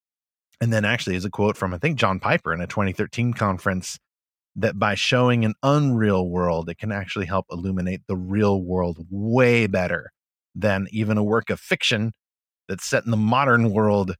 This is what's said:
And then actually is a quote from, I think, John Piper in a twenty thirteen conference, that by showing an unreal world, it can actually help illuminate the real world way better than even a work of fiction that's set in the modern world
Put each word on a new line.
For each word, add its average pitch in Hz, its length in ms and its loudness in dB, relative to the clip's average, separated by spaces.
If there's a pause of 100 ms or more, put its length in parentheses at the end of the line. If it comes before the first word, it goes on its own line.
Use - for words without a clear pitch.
(600)
And 117 140 0
then 107 100 2
actually 104 320 0
is 90 80 -4
a 101 60 -4
quote 104 260 0
from, 90 180 -4
I 90 40 -8
think, 147 200 -2
John 95 220 2
Piper 107 340 -2
in 85 60 -4
a 87 80 -4
twenty 98 240 -2
thirteen 117 400 -2
conference, 95 640 -2 (600)
that 101 200 0
by 104 160 0
showing 123 520 2
an 107 80 0 (100)
unreal 117 640 2
world, 87 420 -2
it 85 80 -10
can 107 140 -6
actually 98 360 -6
help 95 220 -2
illuminate 90 580 -4
the 95 100 -4
real 98 440 0
world 87 480 -4
way 113 580 2
better 90 440 -2 (420)
than 98 380 0
even 107 260 0
a 104 60 2
work 107 260 0
of 101 120 -2
fiction 113 500 -2 (560)
that's - 180 -8
set - 200 -2
in 117 60 -2
the 113 40 2
modern 117 560 4
world 104 480 2